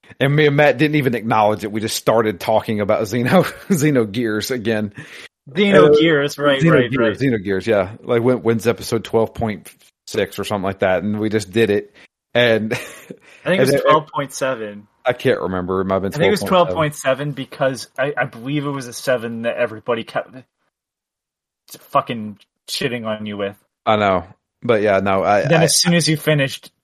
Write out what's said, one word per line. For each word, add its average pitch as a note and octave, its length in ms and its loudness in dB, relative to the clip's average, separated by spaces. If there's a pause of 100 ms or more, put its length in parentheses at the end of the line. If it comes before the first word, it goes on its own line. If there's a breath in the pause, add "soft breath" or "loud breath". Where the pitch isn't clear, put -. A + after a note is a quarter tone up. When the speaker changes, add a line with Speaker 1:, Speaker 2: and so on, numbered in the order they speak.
(200 loud breath)
Speaker 1:
and C#3 160 2
me D3+ 120 4
and C#3+ 100 2
Matt D3 220 4
didn't D3+ 160 2
even B2 200 0
acknowledge G#2+ 480 0
it. G#2 80 -8
We G#2+ 80 -6
just G#2+ 160 -4
started A2 460 0
talking G#2+ 400 0
about G#2+ 220 0
Xeno, A#2+ 400 2
<laughs> - 260 -8
Xenogears A#2 800 0
again. G#2+ 420 -4 (580 loud breath)
Speaker 2:
Xenogears, D3+ 880 4
Speaker 1:
Uh, C#3+ 40 -4
Speaker 2:
right, C#3 160 2
Speaker 1:
Xenogears, C3+ 380 4
Speaker 2:
right, A2+ 120 2
right. G2 80 -4
Speaker 1:
Xenogears, G2+ 500 -2
yeah. G2+ 340 0
Like, A#2+ 220 0
when, B2 180 2
when's A2+ 260 0
episode A2+ 380 -2
twelve A2+ 300 0
point G#2+ 360 -6 (360)
six G2+ 320 -4
or G2 40 -6
something G2+ 220 -4
like F#2+ 140 -4
that, F#2 240 2
and G#2 160 -4
we A2 100 -2
just G2 220 -2
did A2 180 2
it. G2+ 240 -2 (400 soft breath)
And A2 400 2
<laughs> - 0 -
Speaker 2:
I - 40 -4
think - 340 -16 (340 soft breath)
it C#3+ 60 -2
Speaker 1:
and F#3+ 80 2
Speaker 2:
was C3+ 120 4
Speaker 1:
then - 120 2
Speaker 2:
twelve D3+ 240 4
point C#3 260 -8
seven. A2 540 -6 (180)
Speaker 1:
I B2+ 80 2
can't B2 280 0
remember. F#2 400 -2
It F#2 40 -2
might F#2+ 100 0
have F#2+ 60 0
been F#2+ 120 -4
Speaker 2:
I - 40 -8
think F3 100 2
it G3 40 2
was G#3 100 0
Speaker 1:
twelve F#3 280 2
point D3+ 260 -2
seven. C3+ 380 -2
Speaker 2:
twelve - 20 -14
point - 0 -
seven C3+ 500 -4
because - 20 -18 (120)
I, C#3 180 -2
I A#2+ 80 -2
believe C3+ 400 -6
it D3 60 -6
was C3+ 160 -10
a A#2+ 60 -14
seven A#2 500 -4
that A#2 140 -2
everybody A2+ 460 -4
kept - 300 -8 (1400)
fucking A2+ 640 -6 (280)
shitting A#2+ 380 -6
on G#2+ 200 -8
you G#2 120 -10
with. G2+ 200 -6 (280)
Speaker 1:
I A2 120 2
know. F#2+ 260 2 (380)
But A#2 200 2
yeah, G2+ 180 4
no, F#2+ 240 0
I, G2 200 4
Speaker 2:
Then E3 180 4
Speaker 1:
I - 40 4
Speaker 2:
as - 140 0
soon F3 140 2
as E3+ 140 2
you D#3 100 0
finished, D3 540 -2 (120)